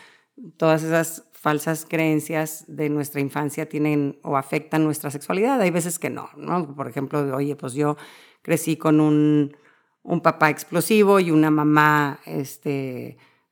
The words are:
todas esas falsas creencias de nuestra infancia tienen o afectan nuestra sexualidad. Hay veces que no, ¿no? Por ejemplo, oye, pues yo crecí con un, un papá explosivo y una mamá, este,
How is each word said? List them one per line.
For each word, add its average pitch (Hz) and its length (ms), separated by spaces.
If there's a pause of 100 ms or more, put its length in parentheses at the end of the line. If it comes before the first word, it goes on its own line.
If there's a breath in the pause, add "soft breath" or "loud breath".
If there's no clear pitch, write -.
(560 loud breath)
todas 160 260
esas 160 500
falsas 156 560
creencias 156 800
de 151 220
nuestra 143 320
infancia 143 480
tienen 147 540
o - 120
afectan 151 480
nuestra 147 280
sexualidad. 220 500
Hay 208 80
veces 175 300
que 147 100
no, - 280
¿no? 151 380
Por 139 120
ejemplo, 135 320 (160)
oye, 143 200
pues 135 180
yo 147 240 (440 loud breath)
crecí 160 360
con 156 220
un, 151 560 (460 soft breath)
un 175 200
papá 156 280
explosivo 196 680
y 175 100
una 156 220
mamá, 151 760
este, 135 920 (340 soft breath)